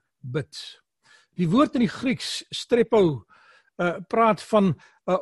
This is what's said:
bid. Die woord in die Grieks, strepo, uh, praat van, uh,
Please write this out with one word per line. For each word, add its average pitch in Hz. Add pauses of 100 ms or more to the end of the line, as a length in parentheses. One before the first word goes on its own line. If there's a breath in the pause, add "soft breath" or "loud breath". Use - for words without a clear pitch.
(220)
bid. - (560 soft breath)
Die 175
woord 262
in 220
die -
Grieks, - (100)
strepo, 208 (580 soft breath)
uh, 175 (120)
praat 226 (100)
van, 196 (360 soft breath)
uh, 185